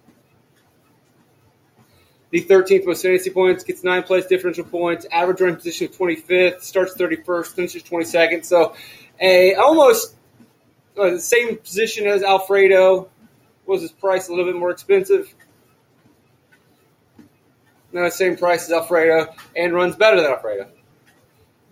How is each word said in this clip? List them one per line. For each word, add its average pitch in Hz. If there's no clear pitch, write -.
The 170
thirteenth 190
most 175
fantasy 185
points, 185
gets -
nine 180
place 185
differential 180
points, 170
average 180
running 180
position 170
of -
twenty-fifth, 180
starts 185
thirty-first, 170
finishes 175
twenty-second. 165
So 170
a 185
almost, 269
uh, 196
the 175
same 240
position 208
as 202
Alfredo. 190
Was 185
his 165
price 185
a 175
little 175
bit 180
more 180
expensive? 190
No, 175
same 175
price 175
as 160
Alfredo, 165
and 170
runs 180
better 214
than 156
Alfredo. 104